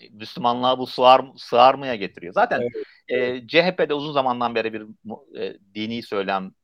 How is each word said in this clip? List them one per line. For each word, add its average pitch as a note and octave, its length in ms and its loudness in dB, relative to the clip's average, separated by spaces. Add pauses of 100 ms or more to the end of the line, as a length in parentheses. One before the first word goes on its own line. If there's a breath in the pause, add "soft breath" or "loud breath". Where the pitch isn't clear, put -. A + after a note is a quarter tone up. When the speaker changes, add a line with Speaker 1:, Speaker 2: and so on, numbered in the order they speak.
(120)
Speaker 1:
Müslümanlığa B2 680 -2
bu B2+ 80 -8
sığar, C3 380 6 (120)
sığar B2 380 4
mıya C3+ 200 -6
getiriyor. F#2 380 -10
Zaten, F#3+ 280 0 (460 loud breath)
Speaker 2:
Evet. B2+ 360 -4
Speaker 1:
e, A2 40 -20
C D#3+ 160 4
H F3+ 120 -2
P'de D#3 180 -2
uzun D3 200 -6
zamandan B2 420 0
beri A2+ 180 -2
bir G#2+ 120 -10 (180)
mu-, A2 220 -14 (120)
e, G2 200 -10 (180)
dini A2+ 280 -8
söylem F#2+ 480 -4 (120)